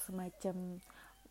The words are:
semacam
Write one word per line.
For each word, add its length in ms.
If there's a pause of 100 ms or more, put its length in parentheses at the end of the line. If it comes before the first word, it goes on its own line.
semacam 800 (500)